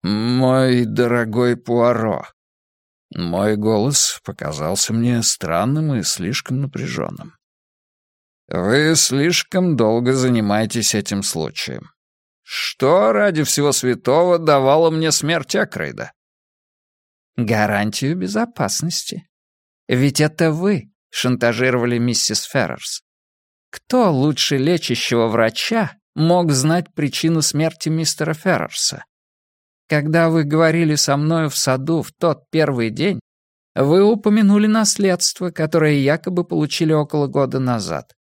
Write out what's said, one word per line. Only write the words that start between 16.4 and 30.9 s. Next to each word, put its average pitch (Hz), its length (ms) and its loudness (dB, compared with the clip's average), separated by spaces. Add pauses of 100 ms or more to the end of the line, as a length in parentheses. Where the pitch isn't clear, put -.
"Гарантию 107 800 0
безопасности. 185 1120 -6 (600)
Ведь 139 340 0
это 156 300 0
вы 175 400 -2 (180)
шантажировали 120 880 0
миссис 117 460 -2
Феррерс. - 580 -6 (680)
Кто 233 400 2
лучше 143 460 0
лечащего 131 720 0
врача 113 640 0 (200)
мог 170 380 2
знать 156 420 0
причину 160 480 0
смерти 156 480 -2
мистера 156 460 -2
Феррерса? - 680 -4 (840)
Когда 156 420 2
вы 160 140 2
говорили 160 520 2